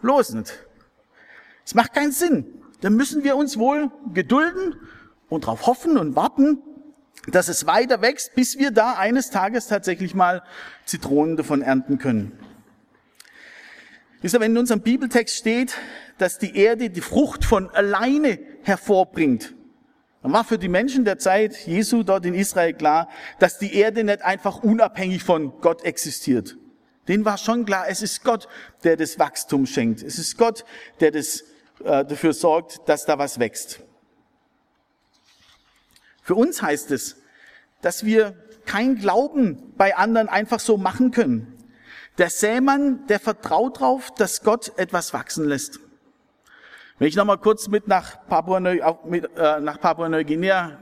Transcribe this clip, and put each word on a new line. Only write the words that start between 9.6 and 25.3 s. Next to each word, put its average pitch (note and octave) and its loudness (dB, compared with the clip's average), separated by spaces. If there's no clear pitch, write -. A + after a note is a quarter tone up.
tatsächlich F#3 -4
mal F3+ 2
Zitronen D3+ 0
davon D3 -2
ernten C3 0
können. A2 -2
Wisst E3+ -4
ihr, A#3+ 6
wenn A3 2
in A3+ 2
unserem A#3+ 0
Bibeltext A#3+ 0
steht, A#3+ -2
dass F3+ -2
die F3+ -6
Erde A3+ 2
die F3 -8
Frucht - 0
von F#3+ 2
alleine A3 2
hervorbringt, F3+ 0
dann C3 -4
war A3 2
für A3 -2
die F#3 -4
Menschen B3 0
der G3 0
Zeit G#3 0
Jesu G#3+ 0
dort F#3+ 0
in F3 -2
Israel F3 0
klar, D#3 0
dass F3+ 4
die G3+ -8
Erde G#3+ 2
nicht G3+ -2
einfach F#3+ -4
unabhängig F#3+ 0
von D#3 0